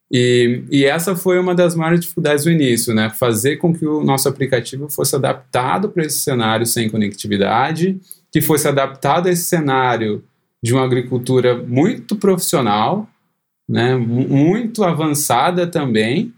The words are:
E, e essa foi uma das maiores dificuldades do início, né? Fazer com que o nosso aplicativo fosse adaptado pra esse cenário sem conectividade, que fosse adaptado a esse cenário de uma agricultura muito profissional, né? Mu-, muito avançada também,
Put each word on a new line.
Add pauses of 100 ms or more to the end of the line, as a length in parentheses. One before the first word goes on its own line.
(120)
E,
e
essa
foi
uma
das
maiores
dificuldades
do
início,
né?
Fazer
com
que
o
nosso
aplicativo
fosse
adaptado
pra
esse
cenário
sem
conectividade, (320)
que
fosse
adaptado
a
esse
cenário (400)
de
uma
agricultura
muito
profissional, (600)
né?
Mu-,
muito
avançada
também,